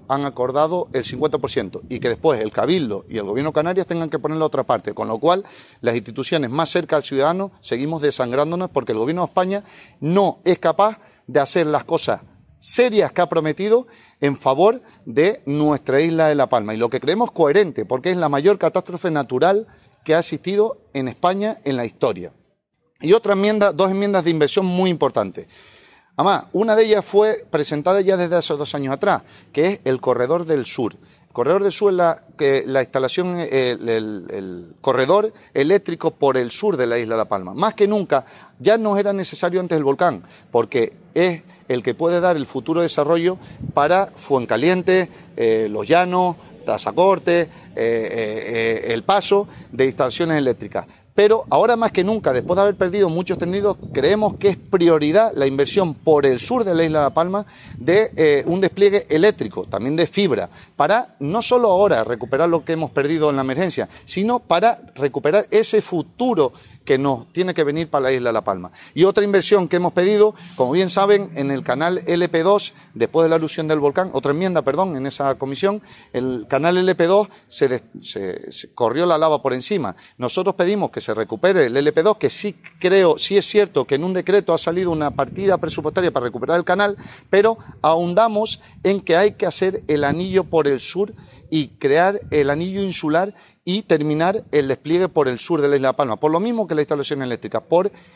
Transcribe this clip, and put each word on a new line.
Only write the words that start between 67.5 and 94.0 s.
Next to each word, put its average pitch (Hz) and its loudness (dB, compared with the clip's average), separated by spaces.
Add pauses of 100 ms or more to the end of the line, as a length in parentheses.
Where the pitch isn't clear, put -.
que 170 0
venir 156 -2
para 139 -2
la 131 2
isla 120 -2
de 113 0
La 107 -2
Palma. 92 -6 (240)
Y 160 4
otra 196 4
inversión 196 2
que 175 -2
hemos 175 0
pedido, 208 4 (220)
como 127 0
bien 180 2
saben, 196 2
en 139 -2
el 131 -4
canal 160 -2
L 170 0
P 165 0
dos, 202 2 (220)
después 131 2
de 160 4
la 165 2
erupción 160 -4
del 156 0
volcán, 147 0
otra 139 -2
enmienda, 170 -2
perdón, 156 -2
en 131 -6
esa 139 -2
comisión, 190 -4 (300)
el 127 -4
canal 165 2
L 185 2
P 165 2
dos 196 2 (200)
se - -2
des-, 123 -2 (180)
se, - -10
se - -16
corrió 123 0
la 165 2
lava 156 2
por 131 -2
encima. 127 -4 (200)
Nosotros 180 -2
pedimos 180 0
que - -12
se 110 -4
recupere 123 2
el 120 -2
L 147 2
P 160 2
dos, 208 2
que 139 -2
sí - -6 (240)
creo, 185 4
sí - 0
es 185 2
cierto 185 2
que 139 -2
en 147 0
un 185 -2
decreto 185 0
ha 165 2
salido 175 -2
una 151 -2
partida 170 0
presupuestaria 160 -2
para 123 -2
recuperar 123 -2
el 175 0
canal, 202 0 (320)
pero 214 2 (240)
ahondamos 180 2 (200)
en 196 0
que 165 0
hay 202 4
que - -6
hacer 185 -2
el 147 0
anillo 180 0
por 151 0
el 135 0
sur 202 -6 (380)
y 156 -2
crear 170 0 (100)
el 147 2
anillo 185 -4
insular 180 -2 (300)
y 196 -2
terminar 160 0